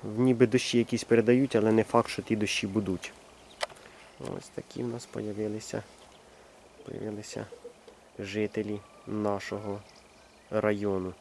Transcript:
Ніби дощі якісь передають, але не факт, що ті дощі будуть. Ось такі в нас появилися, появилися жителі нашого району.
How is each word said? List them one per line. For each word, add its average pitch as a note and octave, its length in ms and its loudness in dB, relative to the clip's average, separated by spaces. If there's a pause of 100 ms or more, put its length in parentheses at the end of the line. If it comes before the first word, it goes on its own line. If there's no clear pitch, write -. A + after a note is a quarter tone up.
Ніби A#2+ 420 4
дощі A#2+ 320 2
якісь A#2 260 0
передають, A#2+ 520 4
але A2 160 6
не A2 120 6
факт, - 260 2
що - 120 -6
ті A2+ 140 0
дощі G#2+ 300 -2
будуть. G2 460 -2 (1080)
Ось - 340 -10
такі - 280 -10
в A#2+ 60 -4
нас A#2 180 -8
появилися, G#2+ 760 -6 (1040)
появилися G#2+ 600 -10 (720)
жителі G#2 640 -4 (260)
нашого G#2 760 -4 (680)
району. G2+ 720 0